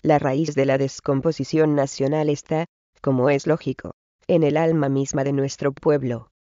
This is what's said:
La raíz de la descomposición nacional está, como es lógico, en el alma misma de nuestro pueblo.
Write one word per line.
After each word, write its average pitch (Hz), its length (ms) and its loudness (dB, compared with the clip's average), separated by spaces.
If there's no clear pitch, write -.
La 151 160 4
raíz 147 380 -2
de 135 100 2
la 135 100 2
descomposición 147 1000 0
nacional 143 540 0
está, 151 340 -4
como 131 300 2
es 139 160 0
lógico, - 460 -4
en 170 160 4
el 147 140 2
alma 160 320 2
misma 139 340 -2
de 139 100 -2
nuestro 139 400 -2
pueblo. 131 580 -2